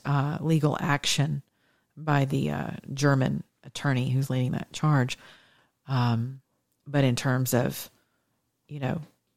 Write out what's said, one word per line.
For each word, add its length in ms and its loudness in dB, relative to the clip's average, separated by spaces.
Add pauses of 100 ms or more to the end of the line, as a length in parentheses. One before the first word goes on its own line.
uh, 360 0
legal 400 2
action 640 0 (540)
by 280 2
the, 260 -2
uh, 200 -6 (220)
German 520 2 (180)
attorney 480 -2
who's 180 0
leading 240 0
that 200 -6
charge. 440 2 (680)
Um, 540 0 (480)
but 160 2
in 100 4
terms 400 0
of, 340 -2 (800)
you 120 -12
know, 200 -4 (360)